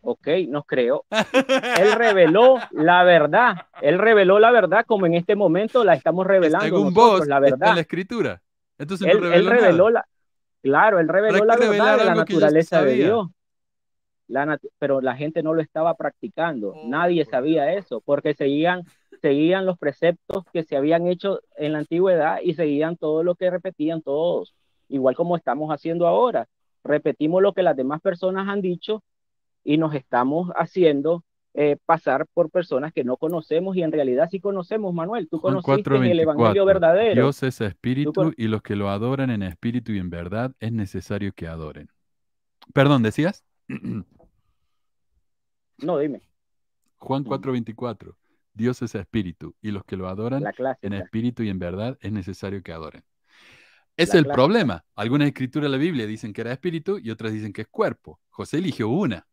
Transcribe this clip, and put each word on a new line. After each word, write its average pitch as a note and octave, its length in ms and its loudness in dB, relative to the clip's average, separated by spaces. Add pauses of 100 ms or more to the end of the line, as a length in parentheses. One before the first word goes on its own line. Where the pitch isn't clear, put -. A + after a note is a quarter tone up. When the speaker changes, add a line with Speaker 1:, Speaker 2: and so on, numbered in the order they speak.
Speaker 1:
Ok, - 260 -6 (220)
nos C#3+ 160 -6
creó. B2+ 460 -2
Speaker 2:
<laughs> B3 680 0
Speaker 1:
Él G#3 180 6
reveló A3 640 6 (120)
la F3 320 4
verdad. F3+ 520 6 (260)
Él D3 160 2
reveló G#3 420 6
la A3+ 120 8
verdad G#3 340 4
como G3 200 0
en E3+ 100 2
este F3 200 0
momento G#3 480 2
la F3 120 6
estamos F3+ 320 -2
revelando F#3 380 4
Speaker 2:
Según F#3 280 0
Speaker 1:
nosotros, G#3+ 260 6
Speaker 2:
vos, D#3 80 0
Speaker 1:
la C#3 100 2
Speaker 2:
está C#3 100 6
en C3+ 120 2
Speaker 1:
verdad. G3+ 160 4
Speaker 2:
la E3+ 60 0
escritura. E3+ 600 -6 (360)
Entonces F3 300 -6
Speaker 1:
Él, G3 120 6
Speaker 2:
no F3 80 -2
Speaker 1:
él E3+ 40 0 (140)
Speaker 2:
reveló F#3 40 0
Speaker 1:
reveló G3+ 400 4
Speaker 2:
nada. - 20 2
Speaker 1:
la, - 160 -2 (640)
claro, F3 300 4
él D#3+ 80 2
Speaker 2:
¿Para E3+ 120 2
Speaker 1:
reveló G#3 220 2
Speaker 2:
qué G#3+ 60 2
Speaker 1:
la A3+ 80 6
verdad A#3 160 4
Speaker 2:
revelar G#3+ 280 4
Speaker 1:
de - 60 2
la F#3+ 60 4
Speaker 2:
algo F#3+ 140 2
que G#3 80 -6
ya E3 60 2
se D#3 60 6
Speaker 1:
naturaleza D#3+ 380 4
de C#3 80 4
Speaker 2:
sabía? C3 140 2
Speaker 1:
Dios. G#3 220 0 (1000)
La C3+ 180 -4
nat-, D3+ 160 -4 (160)
pero C#3 240 -2
la B2+ 140 -4
gente D#3 260 -6
no D#3 120 -2
lo E3 80 0
estaba D#3 340 -2
practicando. B2 760 -6
Speaker 2:
Oh, C3+ 160 -16
Speaker 1:
Nadie E3 360 0
Speaker 2:
por - 60 -14
Speaker 1:
sabía C#3+ 340 0
Speaker 2:
Dios. F3+ 200 -2
Speaker 1:
eso, A#2 160 -10
porque C#3+ 320 -2
seguían, D#3 500 -2 (380)
seguían D#3+ 440 2
los F3+ 120 -2
preceptos E3+ 680 -4 (100)
que E3 100 -4
se D3 140 -6
habían E3 300 0
hecho F3+ 340 -4 (160)
en D3+ 160 -4
la D3+ 60 -4
antigüedad E3+ 640 0
y F3 100 -2
seguían D#3 440 -2
todo D#3 260 -2
lo F3 120 -2
que F3+ 140 -2
repetían E3 520 -6
todos, D3+ 520 -4 (360)
igual C3 260 0
como E3+ 200 -2
estamos D#3 360 -6
haciendo E3+ 360 -4
ahora. G3 400 0 (360)
Repetimos D3+ 580 -2
lo G3 120 2
que F#3+ 100 -2
las D#3+ 120 0
demás C#3 260 -4
personas F#3+ 480 -4
han G3+ 120 -4
dicho F#3 400 -6 (640)
y D3 140 0
nos D#3+ 180 -2
estamos C#3 600 -4
haciendo, D#3 680 0 (300)
eh, D3 320 0
pasar D#3 480 -2
por E3 160 0
personas D#3+ 440 -4
que D3+ 100 -6
no B2 140 -4
conocemos F3 600 -4
y F3+ 60 -2
en D#3 100 -2
realidad C#3+ 360 0
sí F#3+ 120 -8
conocemos, G3 520 -6
Manuel. F#3+ 360 -6
Tú D#3+ 100 -6
Speaker 2:
Juan - 160 -2
Speaker 1:
conociste F3 160 -2
el C3+ 120 4
Speaker 2:
cuatro C3+ 180 0
veinticuatro. D3+ 400 2
Speaker 1:
evangelio G3 240 4
verdadero. F#3+ 560 2
Speaker 2:
Dios C#3 220 -2
es B2+ 180 -6
espíritu B2+ 520 -4
Speaker 1:
Tú F#3+ 100 -2
con- D#3+ 140 -2
Speaker 2:
y A2+ 100 -4
los G#2+ 140 -2
que - 140 -6
lo G2+ 140 -4
adoran B2+ 400 -4
en A2 140 -4
espíritu A#2 500 -8
y G2+ 60 -4
en F2+ 100 -8
verdad F2+ 500 -8
es A2+ 140 -8
necesario G2+ 600 -8
que - 140 -14
adoren. D2+ 420 -14 (840)
Perdón, C#3 300 4
¿decías? D3+ 420 -2 (220)
<clears throat> - 380 -10 (1700)
Speaker 1:
No, D#3+ 200 -4
dime. C#3 220 -4 (760)
Speaker 2:
Juan C3+ 260 -4
Speaker 1:
Mm. - 20 -8
Speaker 2:
cuatro C3+ 260 -6
veinticuatro. A2+ 640 -8 (360)
Dios A#2 280 -4
es A#2 140 -8
espíritu F2+ 680 -8
y G#2+ 100 -10
los G2 120 -10
que G2 140 -12
lo F#2 100 -10
adoran A2 360 -6
Speaker 1:
La G2+ 100 -8
clásica. B2+ 340 -8
Speaker 2:
en G2+ 60 -6
espíritu A#2 500 -6
y G#2+ 60 -4
en G2 100 -6
verdad F#2 420 -8
es G2+ 100 -10
necesario G2 520 -10
que F2 100 -16
adoren. D#2+ 300 -18 (920)
Es E3+ 180 0
Speaker 1:
La F3+ 60 8
Speaker 2:
el D3 60 6
Speaker 1:
clásica. C#3 80 -4
Speaker 2:
problema. C3 520 2 (100)
Algunas C3 320 0
escrituras C#3 420 -4
de C3+ 80 -2
la C3+ 40 -2
Biblia D3 260 -4
dicen G#2+ 260 -10
que A2+ 80 -10
era A2+ 100 -8
espíritu E3 460 -6
y A2+ 140 -10
otras A2 200 -8
dicen G#2+ 220 -10
que - 80 -14
es A2 60 -12
cuerpo. - 520 -6 (100)
José - 280 -8
eligió C3 320 -4
una A#2+ 440 -4